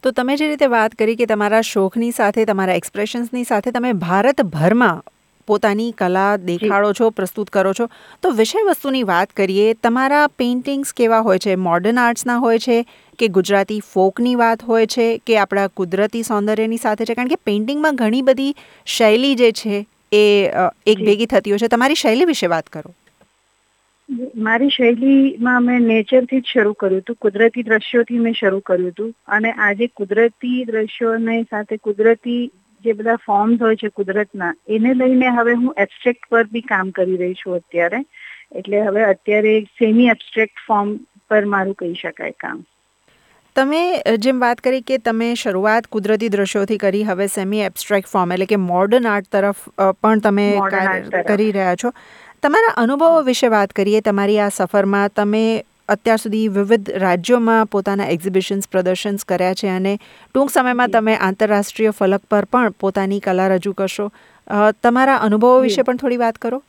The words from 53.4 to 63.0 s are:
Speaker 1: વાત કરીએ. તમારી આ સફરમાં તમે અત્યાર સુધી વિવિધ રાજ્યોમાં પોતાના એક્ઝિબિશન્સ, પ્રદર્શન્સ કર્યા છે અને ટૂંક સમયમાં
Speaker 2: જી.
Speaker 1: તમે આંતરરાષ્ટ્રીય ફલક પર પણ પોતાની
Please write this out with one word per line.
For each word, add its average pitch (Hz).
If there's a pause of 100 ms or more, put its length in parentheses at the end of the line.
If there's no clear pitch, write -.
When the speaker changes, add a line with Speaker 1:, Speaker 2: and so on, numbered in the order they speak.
Speaker 1:
વાત 208
કરીએ. 208
તમારી 202
આ 202
સફરમાં 202
તમે 220 (240)
અત્યાર 220
સુધી 220
વિવિધ 202
રાજ્યોમાં 220
પોતાના 202
એક્ઝિબિશન્સ, 185
પ્રદર્શન્સ 185
કર્યા 180
છે 196
અને 190 (340)
ટૂંક 269
સમયમાં 247
Speaker 2:
જી. 240
Speaker 1:
તમે 220
આંતરરાષ્ટ્રીય 202
ફલક 196
પર 208
પણ 247
પોતાની 196